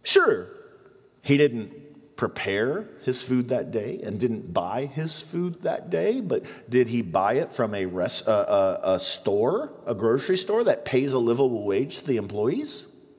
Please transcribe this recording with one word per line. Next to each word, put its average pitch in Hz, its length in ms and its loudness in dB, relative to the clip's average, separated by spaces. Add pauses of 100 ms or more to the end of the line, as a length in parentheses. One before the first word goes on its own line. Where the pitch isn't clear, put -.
Sure, 180 420 4 (720)
he 143 160 4
didn't 120 800 -2
prepare 117 720 -2 (140)
his 127 180 -2
food 123 300 0
that 123 200 -2
day 110 320 -4
and 104 160 -6
didn't 208 360 -2
buy 104 320 -2
his 156 340 -6
food 175 420 -6
that - 280 -4
day, 196 320 0
but 143 220 -2 (260)
did 120 180 4
he 117 140 0
buy 95 320 0
it 156 180 0
from 107 220 -2
a 98 100 -2
res-, 92 420 -2
a, 101 560 4
a, 95 120 4
a 90 40 2
store, 123 720 0 (140)
a 101 100 -2
grocery 123 440 2
store 214 260 0
that 160 220 2
pays 131 260 2
a 131 60 2
livable 120 460 2
wage 104 340 0
to - 80 -12
the 135 100 2
employees? 107 680 -4 (320)